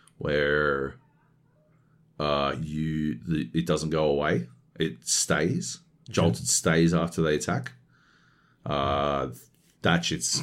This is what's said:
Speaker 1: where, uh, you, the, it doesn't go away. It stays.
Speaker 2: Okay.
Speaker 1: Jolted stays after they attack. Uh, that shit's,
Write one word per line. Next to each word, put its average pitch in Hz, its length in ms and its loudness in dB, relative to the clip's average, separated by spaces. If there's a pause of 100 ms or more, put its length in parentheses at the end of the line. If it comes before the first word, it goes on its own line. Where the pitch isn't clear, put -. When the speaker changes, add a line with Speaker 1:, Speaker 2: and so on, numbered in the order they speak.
(180)
Speaker 1:
where, 73 800 0 (1200)
uh, 71 420 0
you, 78 680 -4
the, 78 260 -2
it 82 140 -2
doesn't 78 240 0
go 78 160 0
away. 73 420 0 (300)
It 80 280 -4
stays. - 720 0 (280)
Speaker 2:
Okay. - 80 -18
Speaker 1:
Jolted 82 340 2
stays 82 460 4
after 85 280 0
they 76 140 4
attack. - 360 -4 (960)
Uh, 71 640 0 (540)
that 85 220 2
shit's, - 380 -4